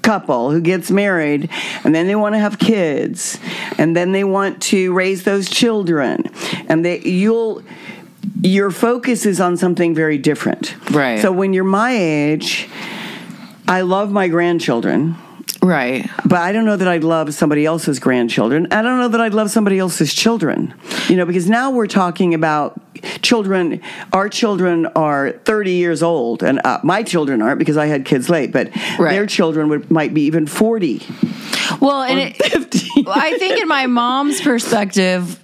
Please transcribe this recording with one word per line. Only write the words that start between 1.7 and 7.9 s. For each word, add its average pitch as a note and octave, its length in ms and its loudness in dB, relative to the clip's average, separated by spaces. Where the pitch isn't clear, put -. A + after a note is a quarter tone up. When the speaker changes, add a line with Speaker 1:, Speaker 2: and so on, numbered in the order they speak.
Speaker 1:
and C#3+ 100 2
then E3 140 2
they G3 80 0
wanna G#3+ 240 2
have G#3 220 0
kids - 800 0
and E3 200 2
then F3+ 160 2
they G3 100 2
want G3 400 -2
to F#3 300 2
raise F#3 320 0
those G3 260 0
children E3+ 720 0
and D#3+ 160 2
they, F3 160 -2
you'll, G#3+ 600 0